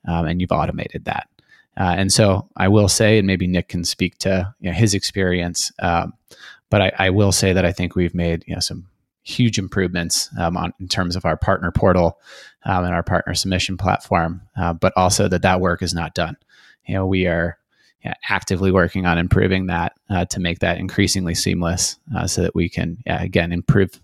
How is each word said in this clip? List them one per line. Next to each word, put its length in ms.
um, 180
and 160
you've 100
automated 540
that. 220
Uh, 180
and 160
so 460
I 120
will 180
say, 320
and 80
maybe 180
Nick 220
can 160
speak 360
to, 400
you 120
know, 40
his 200
experience, 840
um, 360
but 100
I, 160
I 140
will 200
say 220
that 120
I 60
think 240
we've 200
made, 320
you 80
know, 60
some 260
huge 340
improvements, 680
um, 160
on, 240
in 80
terms 280
of 100
our 100
partner 360
portal, 480
um, 220
and 80
our 100
partner 300
submission 420
platform, 640
uh, 160
but 240
also 320
that 140
that 180
work 220
is 120
not 220
done. 220
You 80
know, 120
we 220
are, 300
yeah, 100
actively 420
working 340
on 120
improving 500
that, 260
uh, 160
to 140
make 200
that 180
increasingly 580
seamless, 640
uh, 120
so 160
that 120
we 140
can, 360
yeah, 160
again, 300
improve, 520